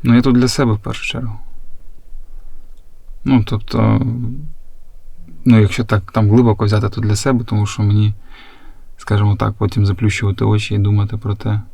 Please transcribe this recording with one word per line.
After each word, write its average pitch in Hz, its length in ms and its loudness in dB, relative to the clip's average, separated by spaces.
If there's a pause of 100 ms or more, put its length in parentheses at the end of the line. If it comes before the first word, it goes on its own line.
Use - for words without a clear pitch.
Ну, 120 120 6
я 123 60 6
тут 127 140 4
для 123 120 4
себе 123 260 2
в 104 60 -2
першу - 240 -6
чергу. 113 360 -4 (1800)
Ну, 131 240 4
тобто, 110 540 0 (1400)
ну, 117 140 8
якщо 107 240 2
так 104 280 -2
там 104 180 2
глибоко 110 360 4
взяти, 104 240 2
то 110 120 -6
для 104 140 2
себе, 123 280 0
тому 104 220 0
що - 180 -2
мені, 104 300 4 (840)
скажімо 104 380 2
так, 104 180 -2
потім 104 320 0
заплющувати 101 600 0
очі 104 300 0
і - 20 0
думати 101 400 0
про 104 180 -4
те 107 260 -2 (120)